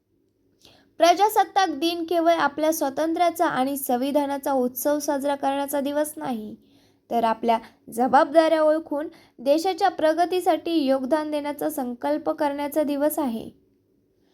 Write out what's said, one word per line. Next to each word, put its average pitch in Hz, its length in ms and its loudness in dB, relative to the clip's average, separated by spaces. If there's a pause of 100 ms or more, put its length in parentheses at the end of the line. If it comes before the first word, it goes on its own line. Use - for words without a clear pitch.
(1000)
प्रजासत्ताक 381 680 4
दिन 330 360 -2
केवळ 339 280 2
आपल्या 311 400 0
स्वातंत्र्याचा 330 720 0
आणि 269 300 -2
संविधानाचा 277 760 -2
उत्सव 269 460 0
साजरा 285 360 -2
करण्याचा 277 460 -2
दिवस 285 360 -2
नाही, 226 400 -8 (540)
तर 233 140 0
आपल्या 226 340 0 (340)
जबाबदाऱ्या 302 720 4
ओळखून 311 460 0 (300)
देशाच्या 330 500 2
प्रगतीसाठी 339 840 0
योगदान 277 580 0
देण्याचा 294 400 -4
संकल्प 294 600 -4
करण्याचा 294 520 -2
दिवस 294 360 0
आहे. 247 320 -6 (840)